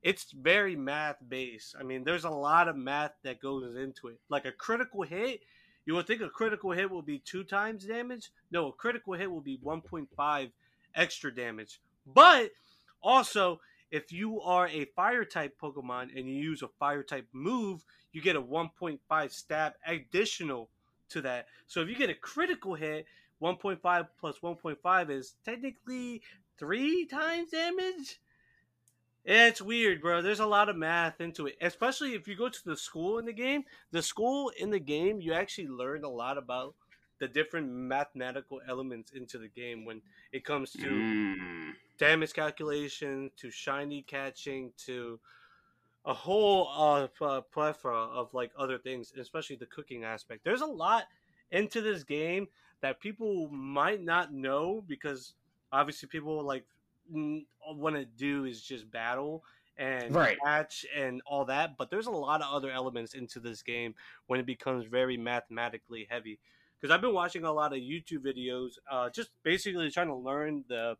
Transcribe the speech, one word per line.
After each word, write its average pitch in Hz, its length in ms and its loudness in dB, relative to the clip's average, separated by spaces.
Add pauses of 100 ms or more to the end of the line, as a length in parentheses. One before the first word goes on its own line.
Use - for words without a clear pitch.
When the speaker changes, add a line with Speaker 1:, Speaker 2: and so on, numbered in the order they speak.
Speaker 1:
it's - 280 0
very 175 460 4
math-based. 131 1000 -4
I 135 40 -10
mean, 131 220 -6
there's 165 200 0
a 170 60 -2
lot 156 380 6
of 156 80 -2
math 143 380 -2 (100)
that 127 160 -6
goes 131 340 -6
into 131 340 -10
it. 117 200 -18
Like, 143 160 -2
a 131 80 -6
critical 233 500 -2
hit, 202 380 -4 (460)
you 156 80 0
would 175 120 0
think 226 160 0
a 175 60 -6
critical 214 420 -2
hit 185 200 0
will 180 120 -6
be 147 160 -6
two 185 240 -8
times 202 440 -2
damage. 240 440 -8 (200)
No, 170 180 0
a 127 40 -8
critical 226 420 -4
hit 185 160 -4
will 165 100 -6
be 135 200 -8
one 156 200 -4
point 156 340 -8
five 143 360 0 (440)
extra 160 400 0
damage. 113 460 -8 (260)
But 262 460 12 (500)
also, 196 580 6 (300)
if 151 220 -4
you 214 280 -4
are 180 280 6
a 151 180 -2
fire 220 380 2
type 147 360 -4
Pokemon 127 580 -8
and 127 100 -6
you 131 80 -4
use 151 260 -4
a 127 60 -8
fire 143 340 -2
type 135 300 -8
move, 190 520 -4 (280)
you 156 100 -10
get 170 140 4
a 143 40 0
one 156 300 -2
point 156 380 -6
five 156 240 2
stab 156 420 -2 (120)
additional 160 840 -2 (400)
to 165 120 -4
that. 123 260 -4 (180)
So - 160 -2
if 160 60 0
you 233 80 -6
get 262 140 4
a - 40 -2
critical 311 600 -2
hit, 156 320 -4 (340)
one 180 160 0
point 190 260 -4
five 175 240 4 (120)
plus - 240 -8
one 170 140 -4
point 156 260 -8
five 180 280 4
is 135 240 -6 (100)
technically 247 760 -8 (360)
three 269 480 0
times 330 440 -2
damage? 349 680 -4 (1040)
Yeah, 220 240 10
it's 226 120 2
weird, 202 400 2
bro. 170 220 2
There's 196 180 0
a 220 60 2
lot 208 240 6
of 196 60 -2
math 165 440 0
into 170 260 -6
it, 135 140 -8
especially 247 540 -2
if 180 120 -8
you 202 100 -10
go 233 120 -2
to - 160 -12
the 214 120 -4
school 185 420 -2
in 233 80 -4
the 233 60 -6
game. 262 320 0 (260)
The 165 120 0
school 254 560 0
in 202 120 -2
the 202 100 2
game, 165 400 0
you 160 140 0
actually 175 340 -2
learn 135 360 -6
a 147 40 -6
lot 127 300 -4
about 127 360 -6 (440)
the 131 100 -4
different 156 400 0
mathematical 131 960 -4
elements 127 460 -8
into 127 260 -14
the 110 100 -14
game 120 360 -12
when 113 160 -12 (320)
it 131 120 -8
comes 139 300 -2
to - 40 -12 (100)
Speaker 2:
Mm. 95 840 -2 (240)
Speaker 1:
damage 156 340 4
calculation, 147 1040 -4
to 127 140 -14
shiny 143 520 -6
catching, 135 680 -8 (140)
to 120 340 -8 (840)
a 139 100 -2
whole, 196 580 4
uh, 143 360 4
pl-, 135 340 -2
plethora 147 560 -2
of, 120 340 -4
like, 123 240 -4
other 131 220 -2
things, 127 400 -10
especially 139 380 -8
the 117 100 -12
cooking 120 380 -12
aspect. 113 400 -8
There's 233 180 2
a 302 40 -2
lot 214 400 2 (440)
into 208 320 0
this 196 220 -2
game 165 420 -2 (340)
that 135 200 -2
people 202 480 -2
might 143 520 0
not 170 320 2
know 143 480 0
because 143 540 -8 (380)
obviously 143 360 0
people, 151 360 -4
like, 135 200 -4 (480)
n-, - 340 -4 (200)
wanna 151 380 -2
do 135 400 -2
is 117 180 -8
just 110 300 -12
battle 131 500 -4 (340)
and 131 380 -2
Speaker 2:
Right. 131 300 4
Speaker 1:
catch 151 500 0
and 131 320 -2
all 143 200 -2
that, 143 300 0
but 131 140 -6
there's 214 160 -4
a 247 60 -6
lot 151 300 0
of 139 100 -4
other 135 180 -2
elements 127 440 -4
into 123 260 -12
this 113 220 -10
game 120 340 -6 (300)
when 127 120 2
it 123 80 -2
becomes 123 400 -4
very 127 300 2
mathematically 117 920 -4
heavy. 113 300 -8 (420)
'Cause 147 120 4
I've 175 80 6
been 233 140 2
watching 175 300 0
a 160 80 0
lot 151 200 2
of 135 80 -4
YouTube 156 440 -8
videos, 127 540 -4 (100)
uh, 127 220 0
just 226 200 -8 (120)
basically 175 480 0
trying 175 180 0
to 143 60 -4
learn 139 540 -4
the 117 320 -2